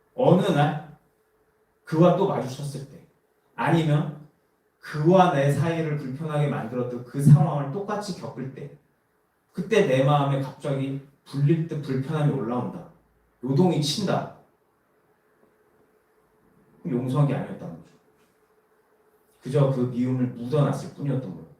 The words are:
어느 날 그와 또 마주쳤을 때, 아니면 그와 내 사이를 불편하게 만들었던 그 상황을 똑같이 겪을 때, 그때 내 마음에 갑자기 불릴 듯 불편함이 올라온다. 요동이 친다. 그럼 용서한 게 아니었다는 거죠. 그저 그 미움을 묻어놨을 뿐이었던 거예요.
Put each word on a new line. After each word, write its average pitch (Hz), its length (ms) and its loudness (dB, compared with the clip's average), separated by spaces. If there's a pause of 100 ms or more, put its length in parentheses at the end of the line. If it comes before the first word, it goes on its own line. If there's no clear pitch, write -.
(140)
어느 - 320 4
날 - 520 0 (880)
그와 175 320 4
또 190 120 0
마주쳤을 - 640 -6
때, - 160 -20 (500)
아니면 151 640 0 (580)
그와 175 540 4
내 143 180 2
사이를 160 460 -2
불편하게 147 500 -4
만들었던 120 580 -6
그 139 160 -6
상황을 143 500 6
똑같이 202 480 -8
겪을 - 340 -12
때, 143 240 -16 (760)
그때 190 320 0
내 135 180 2
마음에 143 380 2
갑자기 135 600 -6 (240)
불릴 156 420 0
듯 147 140 -8
불편함이 135 520 -2
올라온다. 113 560 -6 (540)
요동이 151 380 2
친다. - 560 -4 (2500)
그럼 123 160 -4
용서한 135 280 0
게 - 80 -2
아니었다는 - 420 -10
거죠. - 140 -20 (1500)
그저 139 300 2
그 123 100 0
미움을 123 460 0
묻어놨을 - 680 -2
뿐이었던 127 380 -4
거예요. - 280 -16